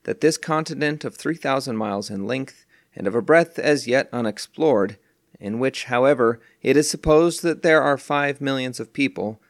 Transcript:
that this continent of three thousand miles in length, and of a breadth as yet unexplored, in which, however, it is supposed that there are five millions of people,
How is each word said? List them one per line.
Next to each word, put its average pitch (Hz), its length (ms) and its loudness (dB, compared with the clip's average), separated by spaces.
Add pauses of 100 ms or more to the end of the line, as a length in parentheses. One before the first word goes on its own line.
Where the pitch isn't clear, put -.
that - 160 -6
this 156 180 2
continent 156 680 -4
of 117 100 -10
three 156 200 -6
thousand 135 420 -4
miles 104 320 -4
in 98 180 -8
length, 131 380 -8 (320)
and 98 100 -6
of 98 80 -2
a 120 60 2
breadth 160 360 4
as 143 300 0
yet 127 240 0
unexplored, 113 880 -2 (420)
in 104 200 -6
which, 131 260 -2
however, 123 540 2 (220)
it 135 160 2
is 147 120 4
supposed 160 520 2
that 165 220 -2
there 156 180 6
are 139 160 2
five 143 420 -2
millions 135 400 -4
of 113 140 -12
people, 110 560 -4